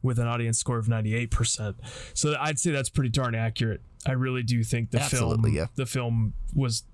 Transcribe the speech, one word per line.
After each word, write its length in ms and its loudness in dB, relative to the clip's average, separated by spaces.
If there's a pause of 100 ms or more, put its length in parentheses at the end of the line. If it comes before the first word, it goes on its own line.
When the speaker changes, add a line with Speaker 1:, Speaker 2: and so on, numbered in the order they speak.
Speaker 1:
with 180 2
an 80 2
audience 320 0
score 180 0
of 100 0
ninety-eight 440 0
percent. 460 0 (360)
So 260 0
I'd 200 -2
say 120 0
that's 180 0
pretty 200 2
darn 260 0
accurate. 460 0 (240)
I 60 0
really 320 0
do 200 2
think 280 0
the 100 2
Speaker 2:
Absolutely, 500 2
Speaker 1:
film, 40 2
Speaker 2:
yeah. 100 0 (100)
Speaker 1:
the 100 -2
film 480 0 (200)
was 300 0 (100)